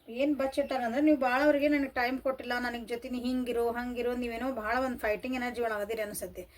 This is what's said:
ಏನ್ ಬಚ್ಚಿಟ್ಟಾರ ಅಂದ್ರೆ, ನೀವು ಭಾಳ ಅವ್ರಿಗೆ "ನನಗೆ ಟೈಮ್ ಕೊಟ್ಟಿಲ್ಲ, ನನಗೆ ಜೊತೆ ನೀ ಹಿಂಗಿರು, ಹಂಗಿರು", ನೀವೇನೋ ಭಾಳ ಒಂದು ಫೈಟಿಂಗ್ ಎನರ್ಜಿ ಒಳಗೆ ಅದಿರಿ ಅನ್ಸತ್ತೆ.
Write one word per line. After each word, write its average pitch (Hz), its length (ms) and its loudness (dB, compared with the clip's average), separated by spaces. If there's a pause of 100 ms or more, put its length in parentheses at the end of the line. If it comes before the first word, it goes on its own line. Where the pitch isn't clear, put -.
ಏನ್ 262 280 0
ಬಚ್ಚಿಟ್ಟಾರ 269 460 0
ಅಂದ್ರೆ, 240 200 0
ನೀವು 302 140 8
ಭಾಳ 254 280 4
ಅವ್ರಿಗೆ 294 240 6
"ನನಗೆ 285 200 2
ಟೈಮ್ 254 320 0
ಕೊಟ್ಟಿಲ್ಲ, 262 380 -2
ನನಗೆ 240 260 -4
ಜೊತೆ 233 240 -8
ನೀ 247 120 -4
ಹಿಂಗಿರು, 240 500 0
ಹಂಗಿರು", 240 460 -2
ನೀವೇನೋ 240 360 -4
ಭಾಳ 233 320 -2
ಒಂದು 254 140 -2
ಫೈಟಿಂಗ್ 240 380 -2
ಎನರ್ಜಿ 240 260 -4
ಒಳಗೆ 226 120 0
ಅದಿರಿ 208 280 -4
ಅನ್ಸತ್ತೆ. 185 560 -8